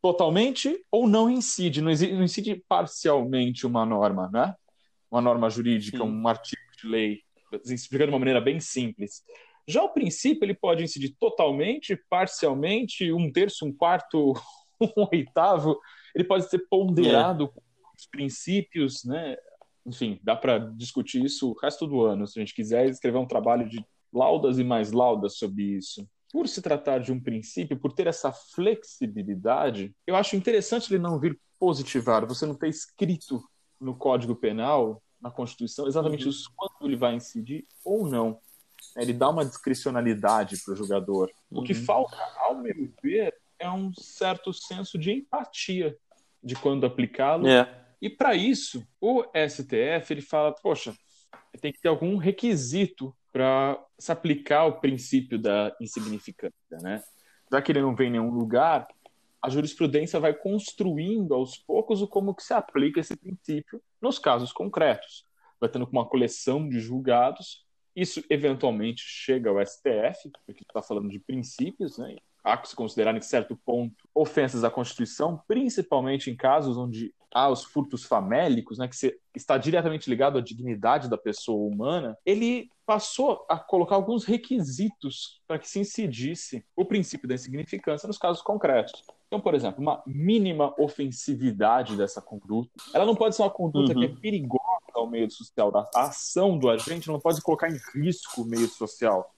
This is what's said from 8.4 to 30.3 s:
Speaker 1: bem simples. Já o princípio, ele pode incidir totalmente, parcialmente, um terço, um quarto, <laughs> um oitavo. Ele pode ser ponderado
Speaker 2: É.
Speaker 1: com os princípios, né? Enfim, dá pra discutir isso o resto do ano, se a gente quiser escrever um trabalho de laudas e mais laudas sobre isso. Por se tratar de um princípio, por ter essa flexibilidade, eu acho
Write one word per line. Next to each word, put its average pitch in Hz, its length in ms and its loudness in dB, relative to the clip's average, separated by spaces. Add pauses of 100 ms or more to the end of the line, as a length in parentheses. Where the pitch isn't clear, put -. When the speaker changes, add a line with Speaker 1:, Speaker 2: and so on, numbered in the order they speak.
Speaker 1:
bem 143 180 2
simples. - 640 -6 (420)
Já 180 160 2
o - 80 2
princípio, 285 540 0
ele 202 100 -2
pode 170 300 0
incidir 139 340 -6
totalmente, 190 800 0 (140)
parcialmente, 180 1040 0
um 165 180 0
terço, 185 340 0
um 139 60 -4
quarto, 160 600 2 (260)
<laughs> - 220 -6
um 208 300 2
oitavo. 160 680 2 (340)
Ele 180 120 2
pode 185 240 2
ser 185 180 -2
ponderado 175 800 4
Speaker 2:
É. - 20 -6
Speaker 1:
com - 140 -14 (360)
os - 100 -20
princípios, 143 960 -4
né? 147 320 -6 (480)
Enfim, 117 360 -6
dá 113 140 0
pra 127 220 2
discutir 120 680 -4
isso 139 280 -2
o 107 100 -6
resto 147 260 -4
do 135 140 0
ano, 104 260 2
se - 100 -14
a 110 40 -6
gente 104 120 -8
quiser 117 360 2
escrever 127 300 -2
um 127 80 -2
trabalho 117 420 0
de 110 160 -10 (260)
laudas 131 480 2
e 123 40 2
mais 113 280 0
laudas 113 460 2
sobre 101 260 -4
isso. 101 420 -6 (260)
Por 330 160 -2
se - 140 -8
tratar 143 380 0
de 127 140 -4
um 127 60 -4
princípio, 123 600 -6
por 139 140 -2
ter 180 140 0
essa 160 260 -2
flexibilidade, 110 1600 -2 (120)
eu 180 100 0
acho 202 200 2